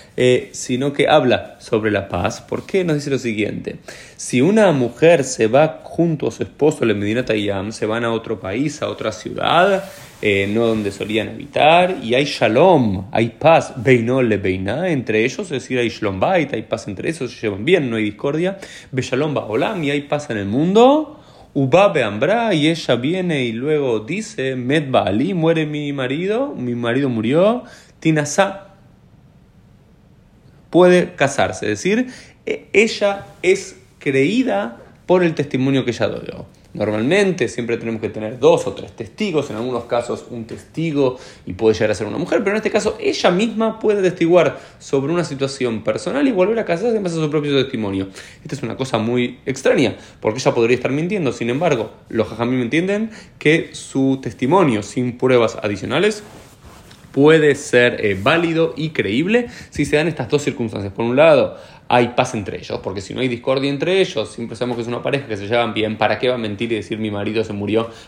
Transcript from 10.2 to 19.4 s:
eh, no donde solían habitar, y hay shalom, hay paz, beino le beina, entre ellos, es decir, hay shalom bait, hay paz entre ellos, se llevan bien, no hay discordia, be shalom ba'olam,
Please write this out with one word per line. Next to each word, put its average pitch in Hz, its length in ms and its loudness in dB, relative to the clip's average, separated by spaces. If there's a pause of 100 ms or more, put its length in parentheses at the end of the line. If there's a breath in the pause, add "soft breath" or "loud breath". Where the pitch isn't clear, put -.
eh, 196 280 2
no 117 140 2
donde 107 260 0
solían 107 380 -4
habitar, 175 720 2
y 113 140 -2
hay 143 100 2
shalom, 120 840 2
hay 117 260 0
paz, 151 380 4
beino 127 480 2
le 107 140 2
beina, 98 520 -2
entre 113 340 0
ellos, 131 180 -4
es 190 80 -8
decir, 127 280 -6
hay 120 120 0
shalom 98 300 -4
bait, 156 340 0
hay 110 100 -4
paz - 240 -6
entre 107 220 -6
ellos, 139 200 -6
se - 120 -18
llevan 101 220 -4
bien, 127 280 2
no 113 60 -2
hay 110 80 0
discordia, 156 520 -4 (340 loud breath)
be 131 120 -4
shalom 135 320 -2
ba'olam, 160 480 -2